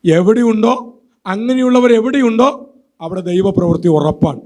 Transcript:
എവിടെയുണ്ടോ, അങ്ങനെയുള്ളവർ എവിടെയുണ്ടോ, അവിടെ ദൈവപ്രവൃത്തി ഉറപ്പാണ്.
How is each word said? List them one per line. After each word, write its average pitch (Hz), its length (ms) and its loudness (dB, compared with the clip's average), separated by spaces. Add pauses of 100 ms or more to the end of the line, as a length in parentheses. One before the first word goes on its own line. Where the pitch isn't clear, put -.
(180)
എവിടെയുണ്ടോ, 220 560 2 (600)
അങ്ങനെയുള്ളവർ 247 640 0
എവിടെയുണ്ടോ, 247 500 0 (540)
അവിടെ 180 180 -8 (100)
ദൈവപ്രവൃത്തി 175 680 0
ഉറപ്പാണ്. 151 480 -2